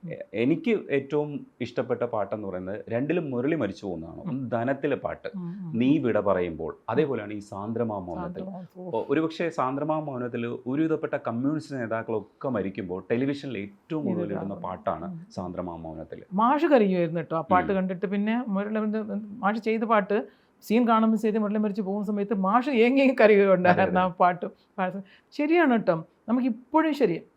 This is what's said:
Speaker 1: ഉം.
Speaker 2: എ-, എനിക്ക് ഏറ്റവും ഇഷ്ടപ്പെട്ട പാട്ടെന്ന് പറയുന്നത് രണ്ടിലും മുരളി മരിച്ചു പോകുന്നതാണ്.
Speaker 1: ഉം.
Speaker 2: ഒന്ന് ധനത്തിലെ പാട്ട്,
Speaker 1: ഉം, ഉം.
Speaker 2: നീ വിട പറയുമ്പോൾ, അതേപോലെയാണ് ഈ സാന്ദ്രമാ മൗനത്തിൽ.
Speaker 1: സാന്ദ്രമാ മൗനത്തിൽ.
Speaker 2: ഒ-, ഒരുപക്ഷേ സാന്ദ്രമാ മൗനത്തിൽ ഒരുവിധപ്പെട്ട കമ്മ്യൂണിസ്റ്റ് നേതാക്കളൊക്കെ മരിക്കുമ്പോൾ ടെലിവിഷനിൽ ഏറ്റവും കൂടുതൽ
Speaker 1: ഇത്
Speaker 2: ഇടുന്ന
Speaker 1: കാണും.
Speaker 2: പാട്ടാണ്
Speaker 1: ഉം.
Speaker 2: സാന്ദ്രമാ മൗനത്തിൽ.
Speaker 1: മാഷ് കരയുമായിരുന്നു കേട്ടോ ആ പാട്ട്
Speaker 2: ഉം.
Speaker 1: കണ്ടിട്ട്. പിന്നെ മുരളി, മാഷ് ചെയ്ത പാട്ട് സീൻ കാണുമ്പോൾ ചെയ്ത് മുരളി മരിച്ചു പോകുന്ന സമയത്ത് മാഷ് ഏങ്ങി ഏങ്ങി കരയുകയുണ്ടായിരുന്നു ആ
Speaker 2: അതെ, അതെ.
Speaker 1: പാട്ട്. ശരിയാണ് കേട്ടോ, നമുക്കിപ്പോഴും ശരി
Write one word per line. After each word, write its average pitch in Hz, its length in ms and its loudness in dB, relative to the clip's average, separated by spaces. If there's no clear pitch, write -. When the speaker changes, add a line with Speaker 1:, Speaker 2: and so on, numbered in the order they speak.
Speaker 1:
ഉം. 170 80 -12
Speaker 2:
എ-, - 140 -10
എനിക്ക് 143 380 2
ഏറ്റവും 143 380 0
ഇഷ്ടപ്പെട്ട 120 420 -4
പാട്ടെന്ന് 107 460 -4
പറയുന്നത് 92 300 -8
രണ്ടിലും 151 420 -2
മുരളി 127 260 0
മരിച്ചു 101 300 -4
പോകുന്നതാണ്. 82 340 -8
Speaker 1:
ഉം. - 80 -8
Speaker 2:
ഒന്ന് 135 220 -4
ധനത്തിലെ 131 460 0
പാട്ട്, - 380 -6
Speaker 1:
ഉം, 180 240 -8
ഉം. 175 160 -10
Speaker 2:
നീ 120 240 4
വിട 120 220 2
പറയുമ്പോൾ, 87 520 0
അതേപോലെയാണ് 117 440 0
ഈ 104 180 -10
സാന്ദ്രമാ 110 480 -4
മൗനത്തിൽ. 87 460 -8
Speaker 1:
സാന്ദ്രമാ 185 180 -12
മൗനത്തിൽ. 185 220 -8
Speaker 2:
ഒ-, - 120 -2
ഒരുപക്ഷേ 160 420 0
സാന്ദ്രമാ 151 500 -2
മൗനത്തിൽ 123 440 -6
ഒരുവിധപ്പെട്ട 151 480 0
കമ്മ്യൂണിസ്റ്റ് 139 500 -4
നേതാക്കളൊക്കെ 113 760 -4
മരിക്കുമ്പോൾ 98 500 -4
ടെലിവിഷനിൽ 135 480 -2
ഏറ്റവും 101 460 -8
കൂടുതൽ 180 200 -2
Speaker 1:
ഇത് - 100 -6
Speaker 2:
ഇടുന്ന 165 200 -6
Speaker 1:
കാണും. - 80 -14
Speaker 2:
പാട്ടാണ് 87 440 -4
Speaker 1:
ഉം. 90 120 -10
Speaker 2:
സാന്ദ്രമാ 90 460 -8
മൗനത്തിൽ. 80 440 -12
Speaker 1:
മാഷ് 262 320 2
കരയുമായിരുന്നു 185 540 4
കേട്ടോ 160 160 -4
ആ 160 140 -2
പാട്ട് 180 200 4
Speaker 2:
ഉം. 196 60 2
Speaker 1:
കണ്ടിട്ട്. 185 300 -2
പിന്നെ 202 300 0
മുരളി, 208 320 -2
മാഷ് 214 240 0
ചെയ്ത 220 220 0
പാട്ട് 214 240 4
സീൻ 226 240 4
കാണുമ്പോൾ 220 300 6
ചെയ്ത് 220 200 0
മുരളി 208 200 0
മരിച്ചു 214 240 -2
പോകുന്ന 196 240 -2
സമയത്ത് 202 280 -2
മാഷ് 220 440 2
ഏങ്ങി 247 240 6
ഏങ്ങി 262 120 6
കരയുകയുണ്ടായിരുന്നു 190 880 6
ആ 185 40 4
Speaker 2:
അതെ, 185 80 -2
അതെ. 180 60 -16
Speaker 1:
പാട്ട്. 185 800 0
ശരിയാണ് 302 380 4
കേട്ടോ, 208 220 4
നമുക്കിപ്പോഴും 262 680 0
ശരി 233 220 2